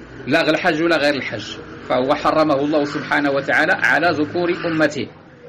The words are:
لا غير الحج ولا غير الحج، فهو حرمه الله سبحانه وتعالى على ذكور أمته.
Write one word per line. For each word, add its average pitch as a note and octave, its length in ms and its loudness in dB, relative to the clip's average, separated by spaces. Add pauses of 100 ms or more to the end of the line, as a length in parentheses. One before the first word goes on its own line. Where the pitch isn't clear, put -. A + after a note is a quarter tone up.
(260)
لا D#3+ 160 2
غير D3+ 120 2
الحج D#3+ 280 0
ولا E3+ 140 2
غير C#3+ 180 2
الحج، A#2 420 -8 (320)
فهو C3 260 2
حرمه D3+ 400 2
الله D3 300 2
سبحانه D3 460 -2
وتعالى C#3 420 2
على C#3+ 380 2
ذكور E3+ 400 -2 (160)
أمته. D3+ 420 0 (400)